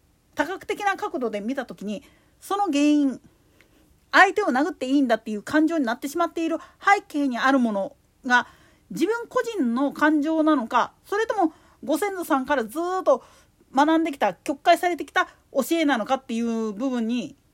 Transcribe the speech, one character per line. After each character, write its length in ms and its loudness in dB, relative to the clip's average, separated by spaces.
多 100 0
角 220 -8
的 160 -6
な 120 0
角 220 -8
度 140 -4
で 100 -6
見 140 -6
た 100 -6
時 180 -16
に、 200 -8
そ 180 -6
の 80 0
原 120 -2
因、 420 2
相 240 6
手 80 0
を 40 0
殴 240 0
っ 40 -12
て 100 -8
い 60 -4
い 100 4
ん 60 2
だ 80 2
っ 80 -6
て 80 -8
い 40 -4
う 60 -8
感 240 2
情 140 0
に 60 0
な 80 -2
っ 60 -8
て 80 -8
し 80 -10
ま 100 0
っ 60 -6
て 140 -4
い 40 -2
る 100 -4
背 220 4
景 260 -2
に 120 -4
あ 120 4
る 60 4
も 140 2
の 240 -4
が、 240 2
自 160 0
分 200 -2
個 140 0
人 320 -2
の 200 0
感 280 2
情 220 0
な 120 4
の 120 -4
か、 260 0
そ 120 -4
れ 80 0
と 180 -2
も 100 0
ご 140 0
先 180 -4
祖 80 -8
さ 140 0
ん 80 -4
か 100 0
ら 80 0
ず 140 -8
ー 220 -4
っ 40 -6
と 200 2
学 240 4
ん 60 2
で 80 -4
き 80 -14
た、 160 0
曲 260 -6
解 160 6
さ 120 -2
れ 60 -2
て 100 -10
き 60 -18
た 180 -2
教 200 0
え 140 2
な 120 2
の 80 -4
か 100 0
っ 80 -8
て 120 -8
い 60 -4
う 300 -4
部 200 -4
分 160 -4
に 280 -6